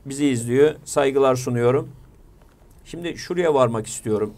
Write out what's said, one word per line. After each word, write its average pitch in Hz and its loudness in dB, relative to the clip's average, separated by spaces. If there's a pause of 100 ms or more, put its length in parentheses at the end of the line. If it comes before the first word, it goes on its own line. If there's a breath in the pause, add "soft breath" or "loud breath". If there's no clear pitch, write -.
bizi 139 -2
izliyor. 127 2 (100)
Saygılar 135 2
sunuyorum. 127 0 (960)
Şimdi 165 -10
şuraya 175 -2
varmak 117 2
istiyorum 107 -4